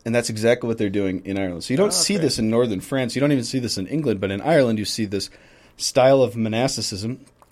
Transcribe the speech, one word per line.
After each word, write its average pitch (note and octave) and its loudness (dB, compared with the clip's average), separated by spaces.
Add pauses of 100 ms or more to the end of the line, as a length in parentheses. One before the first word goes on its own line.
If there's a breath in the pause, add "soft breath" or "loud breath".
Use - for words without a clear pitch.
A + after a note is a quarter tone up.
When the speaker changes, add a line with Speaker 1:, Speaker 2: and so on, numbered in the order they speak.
Speaker 1:
and A2+ -2
that's A#2+ 0
exactly A#2 2
what A2+ -2
they're G#2 0
doing F#2+ -2
in G2 -4
Ireland. F2+ -6
So B2 -2
you - 2
don't G3+ 2
Speaker 2:
Oh, - -2
Speaker 1:
see - 0
Speaker 2:
okay. F3 0
Speaker 1:
this C3 0
in A2 0
northern A2+ 0
France. C3 -4
You B2+ -2
don't D3 2
even B2+ 0
see C3 -4
this A#2+ -4
in F#2+ -4
England. C3 -2
But G2 -2
in G2 -4
Ireland, C3 2
you G2+ -4
see - -4
this G2 -4 (480 soft breath)
style C3+ 4
of A2 2
monasticism A2+ -4 (320)